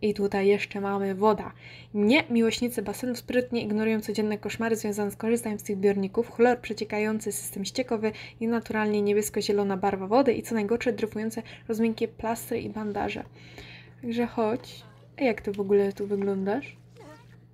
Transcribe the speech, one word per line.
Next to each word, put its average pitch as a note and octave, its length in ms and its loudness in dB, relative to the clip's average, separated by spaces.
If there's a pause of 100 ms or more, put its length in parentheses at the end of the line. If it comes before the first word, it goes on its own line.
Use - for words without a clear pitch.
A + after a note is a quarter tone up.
I G#3 100 4
tutaj G3+ 320 2
jeszcze G3+ 340 2
mamy G3 340 0
woda. G#3 380 2 (420)
Nie, G#3+ 360 6
miłośnicy A#3 520 2
basenów A3+ 360 -4
sprytnie A#3+ 440 0
ignorują G#3+ 380 2
codzienne G#3+ 380 -2
koszmary A3 380 -2
związane G#3 340 -2
z G3+ 60 -12
korzystaniem A3 420 0
z - 40 -12
tych G#3 140 -4
zbiorników. G3 540 2
Chlor, A#3+ 300 4
przeciekający G#3+ 720 -4
system - 320 -8
ściekowy, A3 480 -2 (280)
nienaturalnie A3 600 0
niebiesko-zielona G3+ 760 2
barwa F#3+ 300 0
wody B3 260 6
i A3+ 100 0
co - 120 -6
najgorsze, A3+ 380 0
dryfujące G#3+ 500 -4 (260)
rozmiękkie A3+ 400 0
plastry A3+ 520 -4
i G#3 100 -6
bandaże. G3+ 540 -4 (760)
Także A#3+ 240 -2
chodź. A#3 580 -4 (320)
Ej, C#4 100 0
jak G#3+ 140 2
ty G#3 120 -6
w G3 80 -6
ogóle G3+ 320 4
tu G3+ 140 -6
wyglądasz? G3 680 -2 (760)